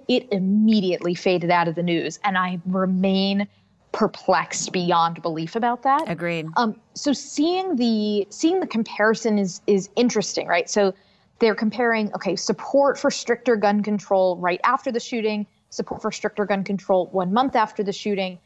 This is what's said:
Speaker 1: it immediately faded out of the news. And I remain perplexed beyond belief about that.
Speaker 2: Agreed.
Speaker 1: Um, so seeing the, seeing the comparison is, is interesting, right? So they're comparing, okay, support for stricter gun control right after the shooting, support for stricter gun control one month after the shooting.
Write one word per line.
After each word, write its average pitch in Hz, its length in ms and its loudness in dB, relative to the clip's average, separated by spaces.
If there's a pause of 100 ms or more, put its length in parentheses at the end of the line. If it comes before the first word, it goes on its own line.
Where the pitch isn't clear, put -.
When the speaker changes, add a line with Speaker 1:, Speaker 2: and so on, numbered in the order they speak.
Speaker 1:
it 247 240 2
immediately 190 840 2
faded 175 360 0
out 170 180 4
of 165 60 -2
the 170 80 -4
news. 165 420 -2
And 190 140 0
I 185 280 -2
remain 190 800 0 (460)
perplexed - 800 0
beyond 170 500 0
belief 165 320 -4
about 240 280 -2
that. 285 260 0
Speaker 2:
Agreed. 165 380 -4 (100)
Speaker 1:
Um, 226 240 0 (140)
so - 180 0
seeing 349 640 -2
the, 214 540 0
seeing 349 300 0
the 339 60 -4
comparison 214 720 0
is, 190 280 -2
is 196 300 2
interesting, 214 500 0
right? 175 220 0
So 196 260 2 (440)
they're 220 160 4
comparing, 220 600 0
okay, 185 220 -4
support - 600 0
for 277 120 0
stricter 233 460 0
gun 208 260 2
control 190 540 2
right 175 280 -2
after 247 260 0
the 233 100 -2
shooting, 214 460 -4 (240)
support - 300 -8
for 214 120 -4
stricter - 320 -4
gun 196 200 -2
control 190 480 0
one 185 200 0
month 262 240 2
after 220 260 0
the 196 100 -4
shooting. 190 540 -4